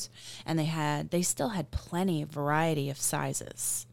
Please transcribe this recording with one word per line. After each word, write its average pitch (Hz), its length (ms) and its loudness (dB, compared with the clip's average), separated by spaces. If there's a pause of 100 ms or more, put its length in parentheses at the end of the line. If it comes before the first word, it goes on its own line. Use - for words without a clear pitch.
(480)
And 165 100 0
they 151 80 2
had, 151 460 0
they 175 100 2
still - 280 2
had 180 200 -2
plenty 175 540 0
of 156 60 -6
variety 151 600 2
of 139 80 -4
sizes. - 960 -2